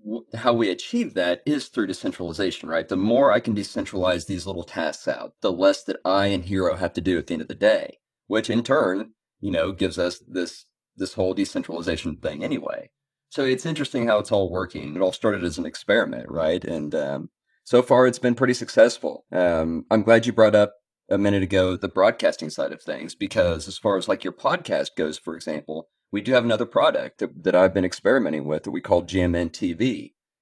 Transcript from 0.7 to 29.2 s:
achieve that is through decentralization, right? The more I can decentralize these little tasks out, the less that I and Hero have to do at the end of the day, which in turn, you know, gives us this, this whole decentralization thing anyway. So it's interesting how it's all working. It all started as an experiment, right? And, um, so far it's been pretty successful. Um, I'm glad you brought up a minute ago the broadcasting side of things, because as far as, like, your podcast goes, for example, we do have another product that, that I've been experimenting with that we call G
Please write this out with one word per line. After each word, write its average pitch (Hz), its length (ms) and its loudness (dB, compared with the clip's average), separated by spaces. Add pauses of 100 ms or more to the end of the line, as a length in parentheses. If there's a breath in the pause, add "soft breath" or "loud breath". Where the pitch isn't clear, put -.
achieve 220 440 -4
that 87 300 0
is 147 220 -2
through 107 220 -2
decentralization, 87 800 -6
right? 80 200 -2
The 98 80 -4
more 110 360 4
I 104 80 4
can 110 160 -2
decentralize 92 680 -4
these 90 200 -6
little 92 160 -8
tasks 80 460 -6
out, 65 320 -6
the 104 100 0
less 95 340 2
that - 200 -6
I 98 220 2
and 95 180 -2
Hero 92 320 0
have 90 160 -4
to - 80 -6
do 87 180 2
at 78 80 -6
the - 60 -8
end 80 100 -4
of - 60 -14
the - 80 -10
day, 82 420 2 (300)
which 110 220 0
in 117 120 2
turn, 113 520 0 (260)
you 101 100 -6
know, 85 220 0
gives 90 260 -2
us 87 300 -2
this, 87 380 -8 (300)
this 95 180 -8
whole 92 200 0
decentralization 85 840 -4
thing - 260 -8
anyway. - 460 -6 (400)
So 143 140 -2
it's 131 220 0
interesting 143 400 -4
how 107 120 4
it's 104 120 -4
all 98 180 2
working. 82 460 -6
It 90 80 -4
all 92 100 4
started 101 300 0
as 85 160 -2
an 85 80 -4
experiment, 82 640 0
right? 82 340 0
And, 76 300 -6
um, 73 360 -4 (340)
so 123 180 6
far 127 240 6
it's 123 140 0
been 123 160 2
pretty 123 180 2
successful. 113 800 2
Um, 82 580 0
I'm 110 120 4
glad 113 220 6
you 120 80 0
brought 107 220 6
up 104 200 4 (360)
a 101 80 2
minute 101 240 2
ago 92 340 2
the 95 120 -4
broadcasting 92 600 2
side 71 240 -4
of - 100 -14
things, - 320 -10
because 87 540 0
as 95 80 -12
far 101 220 0
as, 90 100 -4
like, - 160 -2
your - 80 -6
podcast 113 640 -2
goes, 76 220 -2
for 80 160 -10
example, 78 540 -10 (220)
we 101 120 -4
do 123 100 -4
have 123 120 4
another 117 200 0
product - 540 0
that, - 260 -8
that 87 100 4
I've 92 200 6
been 95 100 2
experimenting 90 640 0
with 78 160 -4
that - 80 -10
we - 100 -6
call 87 220 2
G 92 180 -2